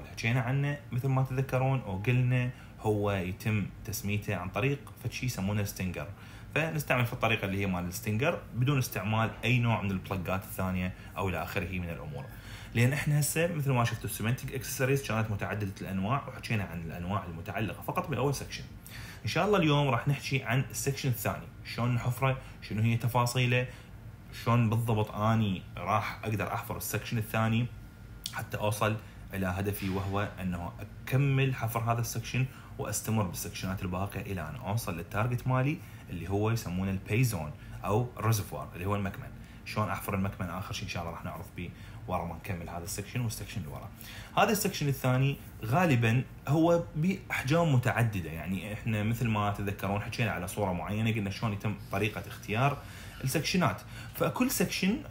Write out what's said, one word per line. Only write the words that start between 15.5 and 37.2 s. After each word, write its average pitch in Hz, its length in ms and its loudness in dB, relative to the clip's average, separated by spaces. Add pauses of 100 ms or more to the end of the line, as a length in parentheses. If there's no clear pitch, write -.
الأنواع، 95 460 0
وحكينا - 360 0
عن 82 180 -4
الأنواع 87 440 -2
المتعلقة 87 560 -4
فقط - 280 -2
بالأول 131 260 2
سكشن. - 280 -8 (600)
إن 110 60 -2
شاء 160 160 2
الله 208 120 6
اليوم 147 320 6
راح 120 180 2
نحكي 139 360 2
عن 127 280 4
السكشن - 380 0
الثاني، 104 360 -2 (300)
شلون 120 200 2
نحفره، 131 420 2 (240)
شنو 107 200 -2
هي 117 160 6
تفاصيله، 123 680 4 (760)
شلون 117 260 6
بالضبط 110 420 2
أني 107 500 4 (160)
راح 101 460 0
أقدر 101 300 0
أحفر 101 240 -4
السكشن 107 400 -4
الثاني 110 480 2 (680)
حتى - 240 -6
أوصل 107 380 2 (380)
إلى 95 120 0
هدفي، 98 440 0
وهو 98 400 0 (120)
أنه 87 380 -2
أكمل 135 760 2
حفر 117 240 -2 (140)
هذا 117 80 2
السكشن 123 440 -2 (320)
وأستمر - 460 0
بالسكشنات 92 600 -4
الباقية 95 380 -2
إلى 95 200 -4
أن 76 140 -6
أوصل 95 420 -2
للتارجت 117 500 0
مالي 131 300 4 (320)
اللي 85 200 -6
هو 104 220 4
يسمونه 95 400 0
البي 104 320 2